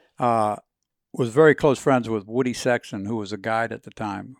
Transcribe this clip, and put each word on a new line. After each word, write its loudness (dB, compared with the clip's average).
uh, 2
was -2
very 6
close 2
friends 0
with -4
Woody -2
Sexton, -2
who -6
was -8
a -6
guide -4
at -12
the -20
time. -10